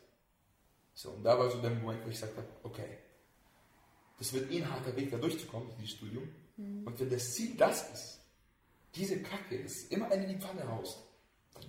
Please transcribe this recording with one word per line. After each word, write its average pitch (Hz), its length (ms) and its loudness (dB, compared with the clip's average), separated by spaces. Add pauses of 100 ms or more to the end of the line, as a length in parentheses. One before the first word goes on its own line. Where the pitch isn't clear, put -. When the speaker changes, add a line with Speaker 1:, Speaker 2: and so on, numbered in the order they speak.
(960)
Speaker 1:
So, - 160 -10
und 104 140 -6
da 123 140 10
war 123 120 8
so 117 100 0
der 117 100 4
Moment, 113 340 0
wo 117 40 -4
ich 113 60 -4
gesagt - 240 -6
hab, 110 60 -6 (200)
„Okay, - 340 -8 (1200)
das - 140 -2
wird 131 180 0
eh 170 120 2
ein - 80 0
harter 120 260 -2
Weg, 135 140 0
da 117 80 0
durchzukommen, 127 500 0 (100)
dieses 104 180 -6
Studium.“ 120 320 -6 (280)
Speaker 2:
Mhm. 202 300 -6
Speaker 1:
Und - 120 -6
wenn 127 120 0
das - 240 0
Ziel - 220 -2
das - 360 6
ist, - 280 -12 (760)
diese 190 280 0
Kacke, - 400 -4
das - 280 -6
immer 208 200 2
einen 196 140 6
in 190 60 0
die 185 100 -2
Pfanne 185 300 -4
haust, 104 280 -4 (560)
dann - 140 -16